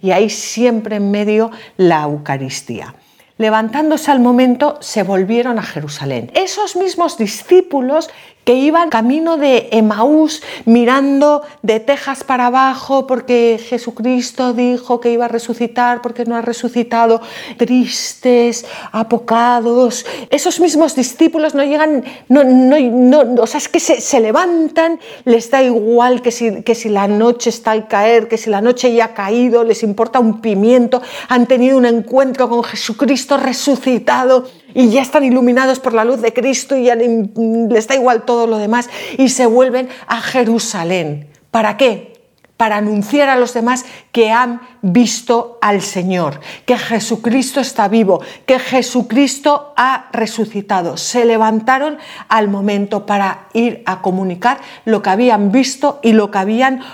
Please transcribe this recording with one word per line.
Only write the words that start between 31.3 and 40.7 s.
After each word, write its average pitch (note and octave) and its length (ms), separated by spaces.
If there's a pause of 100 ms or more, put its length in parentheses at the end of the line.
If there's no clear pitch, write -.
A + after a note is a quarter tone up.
tenido B3+ 320
un B3 80
encuentro B3 640
con A#3 140
Jesucristo B3 760
resucitado B3+ 1120 (240)
y B3 180
ya C4 120
están C#4 220
iluminados B3+ 560
por B3 140
la A3 120
luz A#3+ 160
de A3+ 100
Cristo C4 460
y B3 80
ya A#3+ 100
le, A3+ 340 (400)
les A3 180
da C4+ 80
igual A#3+ 260
todo A#3 240
lo A3+ 140
demás A#3 280 (300)
y C4 120
se B3+ 180
vuelven B3+ 420 (160)
a A#3 160
Jerusalén. F3+ 1040 (220)